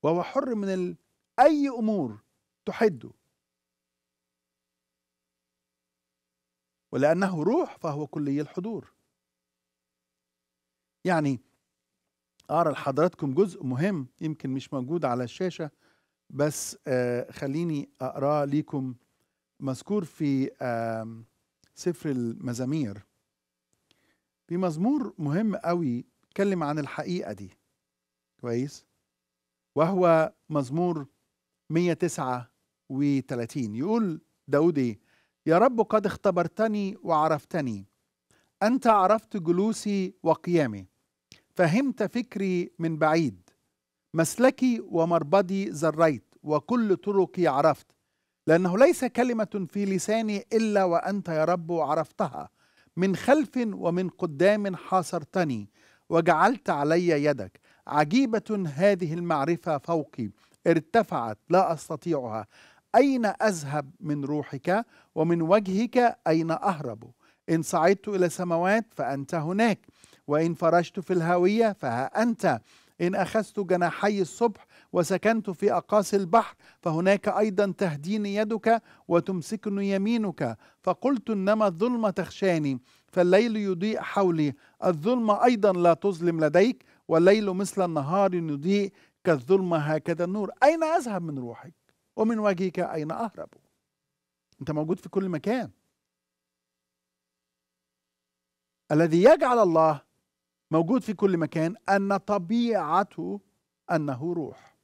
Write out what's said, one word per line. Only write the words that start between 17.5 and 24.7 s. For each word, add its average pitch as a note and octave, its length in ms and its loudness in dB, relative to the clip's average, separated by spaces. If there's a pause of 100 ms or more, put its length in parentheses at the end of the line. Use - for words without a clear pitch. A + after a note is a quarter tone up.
أقرأ C#3+ 460 -2
ليكم C#3+ 480 -4 (680)
مذكور D#3 440 -4
في، C#3 480 -4 (100)
آم، A2+ 600 -6 (500)
سفر - 360 -6
المزامير، B2 960 -6 (1400)
في E3+ 100 -6
مزمور F#3+ 640 -2